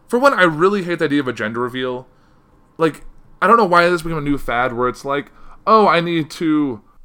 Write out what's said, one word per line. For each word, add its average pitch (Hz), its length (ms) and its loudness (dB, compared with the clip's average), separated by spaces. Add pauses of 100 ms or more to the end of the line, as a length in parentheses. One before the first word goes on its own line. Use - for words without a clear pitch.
for 240 120 0
one, 277 160 4
I 202 80 2
really 180 400 2
hate 170 160 -4
the 160 80 0
idea 143 140 0
of 131 80 -4
a 123 40 -2
gender 113 280 -6
reveal. 127 480 -6 (680)
Like, 160 280 -2 (360)
I 180 60 2
don't 220 100 6
know 233 80 4
why 175 240 4
this 175 140 0
became 165 160 -4
a - 20 -6
new 143 160 -2
fad 123 380 -2
where 123 140 0
it's - 160 -10
like, 139 280 -4 (340)
"Oh, 208 220 6
I 165 120 2
need 170 320 -4
to 147 500 -2 (220)